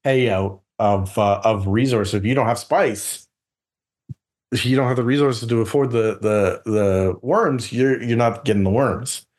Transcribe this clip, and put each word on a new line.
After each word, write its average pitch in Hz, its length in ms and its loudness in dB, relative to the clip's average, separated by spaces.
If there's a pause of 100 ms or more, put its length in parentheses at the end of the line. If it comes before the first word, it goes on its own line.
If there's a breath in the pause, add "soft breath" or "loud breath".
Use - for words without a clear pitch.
payout 107 560 0 (200)
of, 98 380 0
uh, 101 260 2
of 104 240 0
resource. 110 460 0
If 98 100 -2
you 123 100 0
don't 127 120 0
have 117 120 0
spice, 143 680 -2 (1300)
if 123 120 -2
you 127 120 2
don't 135 120 2
have 127 80 0
the 127 80 0
resources 127 440 0
to 117 120 2
afford 131 300 0
the, 110 320 0
the, 104 420 0
the 95 560 0
worms, 139 520 -2
you're, 127 300 0
you're 117 140 -2
not 117 300 0
getting 101 180 2
the 95 60 2
worms, 117 560 -2 (120)